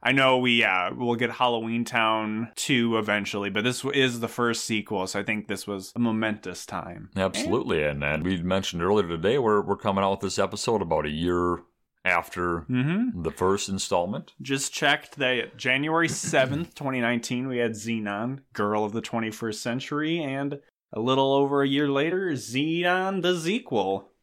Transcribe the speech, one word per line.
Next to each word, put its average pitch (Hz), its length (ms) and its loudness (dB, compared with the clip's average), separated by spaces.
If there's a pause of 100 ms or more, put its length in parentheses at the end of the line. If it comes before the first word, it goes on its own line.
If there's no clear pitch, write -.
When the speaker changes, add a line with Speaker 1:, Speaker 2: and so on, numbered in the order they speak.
Speaker 1:
I 123 60 4
know 131 240 6
we, 123 260 4
uh, 92 320 2
we'll 120 200 0
get 117 160 0
Halloween 117 560 0
Town 110 680 0
two 117 420 2
eventually, 104 500 0
but 104 160 -2
this 123 160 0
w-, 139 180 -2
is 127 220 2
the 113 80 -4
first 117 380 -2
sequel, 104 400 -2
so 98 120 -6
I 101 40 -4
think 107 260 -4
this 98 180 -6
was 98 300 -8
a - 20 -8
momentous 110 680 -2
time. 90 500 -10
Speaker 2:
Absolutely, 95 680 0
and, 73 200 0
and 76 180 0
we 92 200 0
mentioned 92 400 0
earlier 95 260 2
today 85 300 0
we're, 107 240 4
we're 95 160 -2
coming 98 260 0
out 98 60 2
with 98 100 -2
this 95 180 -4
episode 104 440 0
about 80 240 0
a 76 40 -2
year 87 500 0 (440)
after 87 680 0
Speaker 1:
Mm-hmm. 147 520 -2
Speaker 2:
the 80 80 -2
first 98 400 0
installment. 98 640 -2 (100)
Speaker 1:
Just 135 320 -4
checked 147 420 0
that 127 400 -2
January 156 540 2
seventh, 147 640 0
<clears throat> - 0 -
twenty 131 260 -4
nineteen, 120 480 -2
we 127 80 -2
had 120 160 2
Xenon, 110 680 -4 (120)
Girl 107 320 0
of 104 80 -4
the 113 80 -4
twenty-first 110 640 -6
Century, 151 600 -4
and 143 360 -4 (340)
a 104 80 -6
little 135 320 4
over 139 300 4
a 139 40 4
year 139 220 2
later, 165 440 2
Xenon 170 880 0
the 180 100 4
Zequel. 131 760 0 (140)